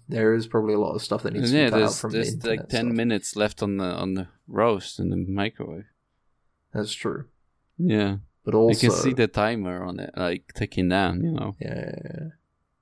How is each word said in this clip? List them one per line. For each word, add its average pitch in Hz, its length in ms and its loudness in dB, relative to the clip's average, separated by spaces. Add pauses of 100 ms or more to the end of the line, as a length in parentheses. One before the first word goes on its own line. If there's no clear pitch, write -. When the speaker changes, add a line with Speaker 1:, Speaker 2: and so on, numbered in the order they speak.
Speaker 1:
there 110 260 4
is 113 140 0
probably 110 280 0
a 104 40 2
lot 104 140 0
of 107 80 -4
stuff - 220 -2
that 110 100 -4
needs 120 180 0
to 139 60 4
Speaker 2:
Yeah, 143 80 4
Speaker 1:
be 117 60 2
cut 107 60 2
out - 40 6
Speaker 2:
there's, - 200 2
Speaker 1:
from 117 100 -4
the 104 60 -2
Speaker 2:
there's, 113 180 0
like, 117 160 -8
Speaker 1:
internet - 180 -4
Speaker 2:
ten 117 160 0
Speaker 1:
stuff. 120 100 0
Speaker 2:
minutes 113 400 0
left 104 280 0
on 101 140 0
the, 98 80 -2
on 92 280 -2
the 92 140 -4 (200)
roast 107 520 0
in 92 100 -2
the 92 80 0
microwave. 98 680 -4 (880)
Speaker 1:
That's 107 200 -4
true. - 320 -6 (520)
Speaker 2:
Yeah. 107 400 2 (280)
Speaker 1:
But 110 60 -4
Speaker 2:
I 110 220 6
can 120 160 4
Speaker 1:
also - 0 -
Speaker 2:
see 127 240 2
the 120 140 2
timer 101 560 -2
on 92 160 -8
it, 95 160 -10
like, 90 400 -4
ticking 92 340 0
down, 90 340 2
you 165 80 0
know. 101 280 -4
Speaker 1:
Yeah, - 160 -8
yeah, - 300 -8
yeah. - 220 -10 (540)